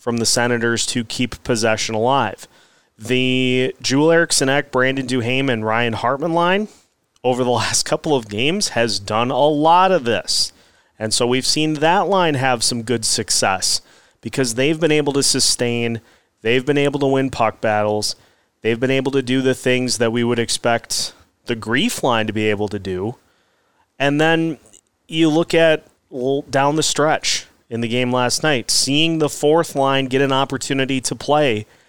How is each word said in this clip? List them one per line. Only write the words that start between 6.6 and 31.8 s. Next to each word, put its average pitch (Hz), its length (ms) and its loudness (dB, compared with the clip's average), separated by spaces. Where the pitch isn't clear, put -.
over 127 200 0
the 123 80 0
<laughs> 117 100 0
last - 240 -2
couple 151 300 0
of 117 120 -2
games 139 420 -2
has 117 300 0
done 107 300 0
a 139 80 -2
lot 156 540 4
of 160 120 0
this. - 500 -2
And 107 160 -4
so 120 140 0
we've 127 180 0
seen 156 300 0
that 165 320 2
line 180 260 2
have 127 300 0
some 120 180 -2
good 113 240 -2
success - 760 -2
because 117 340 -4
they've 151 240 0
been 160 120 2
able 147 220 0
to 139 80 0
sustain, 120 800 -2
they've 123 240 2
been 143 140 0
able 139 200 0
to 139 80 2
win 135 220 0
puck 110 320 -2
battles, 107 540 0
they've 113 180 0
been 127 120 0
able 135 200 0
to 139 100 0
do 127 220 0
the 131 100 2
things 127 460 0
that 117 120 0
we 120 120 0
would 117 160 0
expect - 720 -2
the 120 100 -4
Grief 120 480 -2
line 117 220 2
to 107 80 -6
be 107 140 0
able 104 220 0
to 104 100 -6
do. 95 380 -6
And 143 200 2
then 165 380 2
you 160 220 2
look 160 240 0
at 160 320 4
l-, 139 380 -2
down 139 260 2
the 151 80 0
stretch - 600 0
in 117 80 -6
the 117 80 -4
game 123 240 0
last 123 320 0
night, 143 260 0
seeing 160 500 0
the 147 100 0
fourth 156 480 0
line 135 280 0
get 131 160 0
an 135 120 2
opportunity 135 640 -2
to 123 160 -6
play 131 500 0